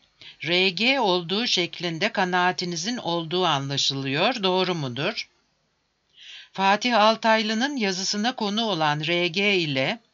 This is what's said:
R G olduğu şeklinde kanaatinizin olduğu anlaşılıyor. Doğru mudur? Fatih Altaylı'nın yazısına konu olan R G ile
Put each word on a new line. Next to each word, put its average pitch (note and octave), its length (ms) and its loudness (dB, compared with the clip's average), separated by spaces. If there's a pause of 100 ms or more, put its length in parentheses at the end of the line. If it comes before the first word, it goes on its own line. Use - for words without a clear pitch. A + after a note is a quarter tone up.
(460)
R F3+ 240 2
G A#3 300 0
olduğu F#3+ 480 0
şeklinde E3+ 640 -2
kanaatinizin F3+ 880 0
olduğu E3+ 480 -2
anlaşılıyor. C#3+ 960 0
Doğru F#3 320 0
mudur? D3 540 -6 (1200)
Fatih G#3 460 4
Altaylı'nın A3 760 2
yazısına G#3 580 -2
konu G#3+ 280 -2
olan D#3 440 0
R F3 200 2
G G3 280 2
ile D#3 440 0 (140)